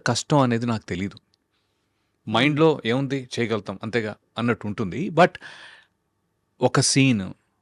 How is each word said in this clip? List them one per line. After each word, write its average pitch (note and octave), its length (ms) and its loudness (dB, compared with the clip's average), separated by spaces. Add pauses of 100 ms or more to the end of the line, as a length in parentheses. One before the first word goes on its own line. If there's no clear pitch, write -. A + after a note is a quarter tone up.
కష్టం C3+ 320 0
అనేది A#2+ 280 2
నాకు A2+ 160 -4
తెలీదు. F#2 340 -8 (1120)
మైండ్‌లో C#3+ 580 2
"ఏముంది, B2+ 420 -2 (100)
చేయగలుగుతాం G#2+ 440 -4
అంతేగా" G#2+ 340 -4 (220)
అన్నట్టు A2+ 280 -2
ఉంటుంది. G#2 440 -6
But E3+ 200 4 (1300)
ఒక B2+ 200 2
సీన్, B2+ 500 2 (320)